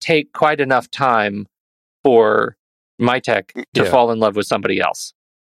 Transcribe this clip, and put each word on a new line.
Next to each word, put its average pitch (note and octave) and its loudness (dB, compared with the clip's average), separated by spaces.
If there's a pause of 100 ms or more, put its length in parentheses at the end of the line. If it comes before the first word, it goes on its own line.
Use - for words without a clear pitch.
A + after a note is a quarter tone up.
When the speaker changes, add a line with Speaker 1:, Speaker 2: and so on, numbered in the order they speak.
Speaker 1:
take D#3 -2
quite D3+ 0
enough C3 0
time G#2 -2 (580)
for A2+ 2 (440)
Mitek A#2+ -2 (220)
to A2+ 2
Speaker 2:
Yeah. G2 0
Speaker 1:
fall A#2+ 4
in A2+ -4
love G#2 0
with G2+ -2
somebody F#2+ -2
else. - -6 (360)